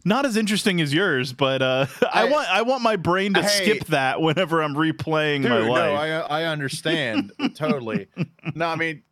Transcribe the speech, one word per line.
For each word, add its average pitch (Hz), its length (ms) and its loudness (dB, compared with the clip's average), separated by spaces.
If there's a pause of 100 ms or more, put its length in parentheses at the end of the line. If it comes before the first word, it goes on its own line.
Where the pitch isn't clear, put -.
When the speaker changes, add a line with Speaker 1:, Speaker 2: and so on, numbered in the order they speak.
Speaker 1:
not 247 200 2
as 220 120 0
interesting 202 420 0
as 143 140 0
yours, 147 400 0
but, 135 280 0
uh, 131 240 2 (160)
<laughs> - 0 - (120)
I - 80 4
Speaker 2:
I - 40 4
Speaker 1:
want, 285 240 2
I 190 120 2
want 247 220 0
my 220 120 2
brain 185 380 0
to 175 80 4
Speaker 2:
Hey. 190 80 0
Speaker 1:
skip 185 380 0
that 135 340 0
whenever 160 420 2
I'm 147 120 -2
replaying 156 680 0
Speaker 2:
Dude, - 100 2
Speaker 1:
my 117 80 2
Speaker 2:
no, 113 120 2
Speaker 1:
life. 143 280 2 (300)
Speaker 2:
I, 151 120 -2
I - 40 -2
understand. 147 840 -2 (120)
Speaker 1:
<laughs> - 120 -2
Speaker 2:
Totally. 117 520 -4 (480)
No, 165 120 -2
I 165 100 -2
mean, 160 340 -4